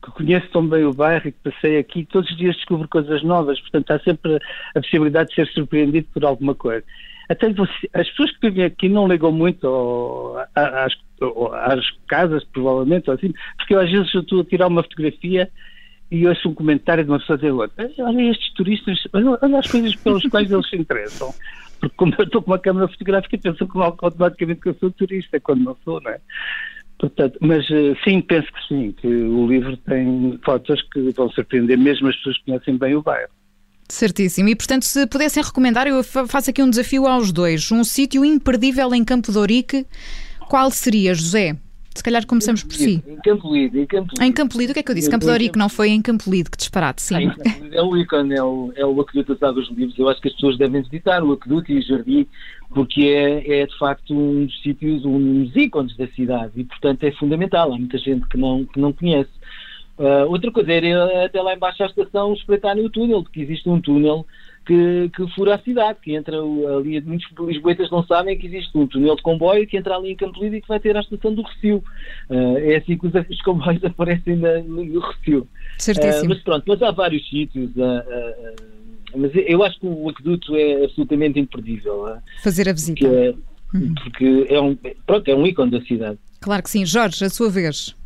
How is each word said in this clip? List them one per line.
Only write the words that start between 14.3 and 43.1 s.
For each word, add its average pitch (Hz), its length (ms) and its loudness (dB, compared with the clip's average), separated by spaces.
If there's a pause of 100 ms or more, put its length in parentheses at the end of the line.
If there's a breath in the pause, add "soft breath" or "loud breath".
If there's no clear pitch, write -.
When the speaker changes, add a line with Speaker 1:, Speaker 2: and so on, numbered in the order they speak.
Speaker 1:
a - 20 0
tirar 180 240 2
uma 170 160 2
fotografia 175 680 -4 (600 soft breath)
e 170 180 2
ouço 175 220 2
um 156 40 -4
comentário 156 520 2
de 143 40 -6
uma 143 100 2
pessoa 151 180 0
dizer 147 140 0
outra, 131 380 -4 (100)
"Olha 240 320 2
estes - 220 -4
turistas, 196 460 -2 (140)
olha, 240 280 2
olha 277 180 4
as - 120 -4
coisas 226 240 2
pelas - 280 2
quais 208 280 2
eles 190 160 2
se - 80 -8
interessam." 127 580 -4 (460 loud breath)
Porque - 160 -4
como 175 220 4
eu 202 80 4
estou 208 160 0
com 180 100 -2
uma 185 80 2
câmera 185 300 2
fotográfica, 190 480 -2
pensam 185 280 -2
que 185 120 -6
logo 170 240 0
automaticamente 170 580 0
que 185 100 -2
eu 160 80 -4
sou 185 140 0
turista, 185 480 -4
quando 127 240 2
não 127 220 -4
sou, 165 160 -6
não 113 100 -8
é? - 80 -10 (800 loud breath)
Portanto, 139 400 0
mas, 156 320 4
eh, 147 320 4
sim, 190 160 4
penso 160 320 0
que - 160 -14
sim, 131 240 -2
que - 160 -6
o 120 400 2
livro 127 300 2
tem 127 680 0
fotos 135 380 0 (100)
que 131 200 0
vão 120 200 0
surpreender 123 460 2
mesmo 135 320 4
as 123 80 0
pessoas 131 220 -6
que - 60 -14
conhecem 131 320 -4
bem 135 160 0
o 151 80 0
bairro. 135 300 -4 (640)
Speaker 2:
Certíssimo. 190 520 2
E, 233 80 4
portanto, 262 280 -2
se 277 220 2
pudessem 294 380 0
recomendar, 254 420 2
eu 262 160 2
fa-, 262 240 -2
faço 269 240 0
aqui 269 140 2
um 262 60 6
desafio 254 360 2
aos 247 280 2
dois. 165 400 0
Um 233 100 4
sítio 269 400 2
imperdível 262 720 2
em 233 80 4
Campo 240 300 0
de 208 40 2
Ourique, 247 480 2 (600 loud breath)
qual 262 240 4
seria, 214 420 2
José? 165 440 0 (360)
Se - 80 -12
calhar 233 240 0
começamos 226 380 2
por - 100 -12
si. 220 320 2
Speaker 3:
Em 151 120 -16